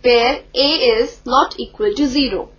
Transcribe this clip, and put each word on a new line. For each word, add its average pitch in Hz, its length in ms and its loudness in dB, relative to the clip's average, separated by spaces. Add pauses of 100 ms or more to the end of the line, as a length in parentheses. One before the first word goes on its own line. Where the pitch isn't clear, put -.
where 240 420 2 (100)
A 277 140 0 (240)
is 240 340 -2
not 254 320 0
equal - 340 -4
to 285 140 0
zero. 254 520 -2